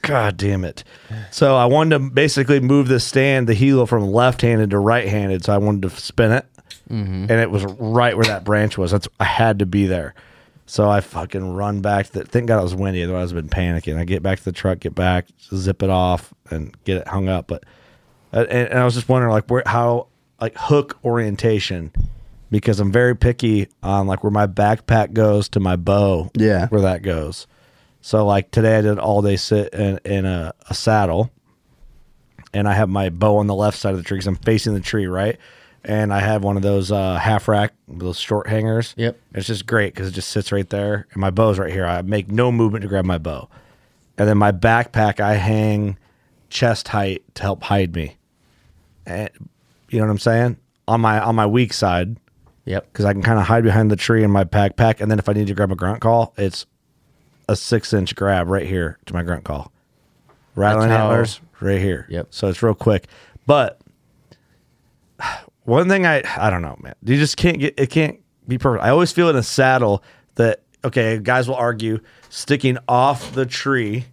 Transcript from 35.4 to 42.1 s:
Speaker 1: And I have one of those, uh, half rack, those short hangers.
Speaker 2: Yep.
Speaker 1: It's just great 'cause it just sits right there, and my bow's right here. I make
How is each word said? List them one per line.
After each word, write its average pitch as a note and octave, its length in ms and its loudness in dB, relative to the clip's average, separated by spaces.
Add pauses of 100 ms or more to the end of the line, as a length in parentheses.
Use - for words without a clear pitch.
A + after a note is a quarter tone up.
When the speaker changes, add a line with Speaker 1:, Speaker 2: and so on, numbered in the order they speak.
Speaker 1:
And G#2 280 -2
I G2 80 2
have G#2 220 0
one G2+ 140 0
of G2 60 -2
those, G2 280 0
uh, F#2+ 260 0
half G#2+ 320 0
rack, G#2 240 0 (140)
those F2 320 -8
short G#2 300 -4
hangers. A2 500 -2
Speaker 2:
Yep. A2+ 180 -2 (180)
Speaker 1:
It's G2 120 -8
just G2 180 -6
great G#2 300 0
'cause F#2+ 140 -6
it - 40 -6
just F#2+ 160 -8
sits - 240 -4
right G2 160 -2
there, G2+ 440 -4
and G2 80 -8
my G2 100 0
bow's G#2 280 2
right F2 140 -6
here. F#2+ 140 -2
I F2 160 -2
make G2 280 -4